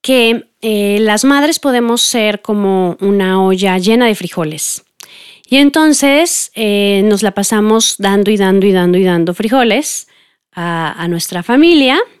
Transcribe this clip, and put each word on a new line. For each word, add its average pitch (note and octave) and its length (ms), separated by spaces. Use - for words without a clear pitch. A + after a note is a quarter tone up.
que, A#3 480
eh, G#3 400
las G#3+ 220
madres C#4+ 360
podemos A#3+ 420
ser G#3+ 400
como F#3+ 580
una F#3+ 440
olla F#3+ 340
llena A3+ 300
de G#3+ 80
frijoles. - 680
Y C4 100
entonces, D4 1000
eh, G3+ 480
nos G#3 200
la G3 80
pasamos G#3+ 680
dando G3+ 320
y G#3+ 60
dando F#3+ 280
y G3+ 60
dando F3+ 260
y F#3+ 60
dando F3 300
frijoles A#3 760
a, E3+ 400
a E3+ 160
nuestra F3 340
familia C#4+ 560